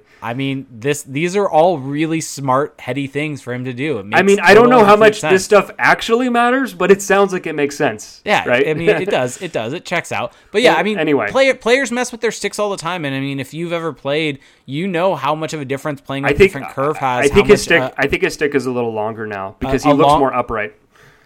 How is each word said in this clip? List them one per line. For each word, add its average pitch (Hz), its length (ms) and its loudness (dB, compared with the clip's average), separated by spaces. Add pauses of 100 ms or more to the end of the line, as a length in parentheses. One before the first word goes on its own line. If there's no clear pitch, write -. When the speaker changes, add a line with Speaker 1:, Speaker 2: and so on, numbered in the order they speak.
(220)
Speaker 1:
I 117 120 -8
mean, 135 360 -6
this, 135 320 -6
these 165 320 -6
are 202 140 0
all 170 300 2
really 151 420 -4
smart, 139 580 -2
heady 135 280 -6
things 143 340 -6
for 120 140 -10
him 123 100 -8
to 127 80 -8
do. 131 240 -4
It 104 40 -8 (120)
Speaker 2:
I 165 80 2
Speaker 1:
makes 185 60 2
Speaker 2:
mean, 196 140 4
I 180 120 6
don't 220 160 8
know 247 120 6
Speaker 1:
total 208 40 6
Speaker 2:
how 202 120 8
Speaker 1:
complete 214 120 6
Speaker 2:
much 208 120 2
Speaker 1:
sense. 156 120 0
Speaker 2:
this 190 140 4
stuff 196 320 4
actually 226 500 2
matters, 240 460 0
but 180 160 2
it 196 100 4
sounds 196 320 2
like 180 140 -6
it 160 80 -6
makes 147 200 -2
sense, 120 520 -4
Speaker 1:
Yeah, 196 200 0
Speaker 2:
right? 127 220 2
Speaker 1:
I 156 60 -2
mean, 165 160 0
it 185 180 0
Speaker 2:
<laughs> - 20 -4
Speaker 1:
does. 127 300 -2
It 175 120 -10
does. 120 200 -6
It 175 140 -10
checks - 260 -6
out. 123 220 -6 (180)
But 208 80 0
yeah, 240 120 6
Speaker 2:
Well, 156 80 2
Speaker 1:
I - 20 2
mean, 208 160 -2
Speaker 2:
anyway. 143 320 2
Speaker 1:
player-, 262 240 2
players 254 360 0
mess 240 220 -4
with 226 80 -14
their 226 120 -2
sticks - 260 -8
all 208 100 -2
the 196 80 -4
time, 170 300 -6
and 135 80 -4
I 135 60 -4
mean, 139 200 -6
if 131 140 -12
you've 165 180 -8
ever 165 220 -6
played, 143 460 -4 (260)
you 147 200 -6
know 180 280 0
how 143 200 -2
much 156 200 -6
of 156 80 -8
a - 20 -8
difference 135 380 -6
playing 139 240 -6
Speaker 2:
I - 20 0
Speaker 1:
with 143 100 2
Speaker 2:
think, 196 140 6
Speaker 1:
different 135 220 -10
curve 143 240 -2
Speaker 2:
I, 127 240 -2
Speaker 1:
has, 143 80 -2
Speaker 2:
I 143 40 -2
think 135 120 6
Speaker 1:
how 135 60 6
Speaker 2:
his 135 80 6
Speaker 1:
much, - 40 -8
Speaker 2:
stick, 165 180 2
Speaker 1:
uh, 131 140 -4
Speaker 2:
I 135 100 0
think 160 160 -2
his 165 120 0
stick 147 200 -2
is 127 120 -2
a 131 40 -4
little 120 220 -4
longer 110 340 -6
now 98 320 -8
because 131 260 -4
Speaker 1:
A, 147 40 2
Speaker 2:
he 147 40 6
Speaker 1:
a - 20 2
Speaker 2:
looks 143 140 4
Speaker 1:
long 147 120 4
Speaker 2:
more 131 140 0
upright. 113 400 -4 (520)